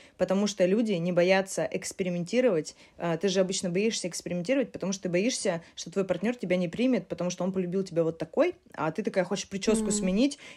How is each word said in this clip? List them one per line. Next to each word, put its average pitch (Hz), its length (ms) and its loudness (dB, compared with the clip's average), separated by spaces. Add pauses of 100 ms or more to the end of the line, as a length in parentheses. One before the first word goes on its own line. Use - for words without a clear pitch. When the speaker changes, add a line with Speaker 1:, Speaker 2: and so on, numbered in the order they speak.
(180)
Speaker 1:
потому 190 280 2
что 190 200 2
люди 214 260 2
не 175 200 0
боятся 185 580 2
экспериментировать. 180 1040 0 (220)
А, 170 180 -2
ты 196 120 0
же 190 120 2
обычно 190 300 0
боишься 208 380 0
экспериментировать, 175 640 -2
потому 190 200 -4
что 190 120 -6
ты 190 40 -2
боишься, 180 540 0 (140)
что - 140 -12
твой 196 140 0
партнер 190 320 0
тебя 185 200 0
не 180 120 0
примет, 226 400 0
потому 175 220 -2
что 180 140 -6
он 190 80 0
полюбил 190 320 -2
тебя 170 200 0
вот 165 140 -2
такой, 330 360 0 (200)
а 151 180 -2
ты 214 100 -4
такая 185 220 0
хочешь 190 240 -6
прическу 214 380 0
Speaker 2:
Мгм. 214 60 0
Speaker 1:
сменить 208 460 2 (180)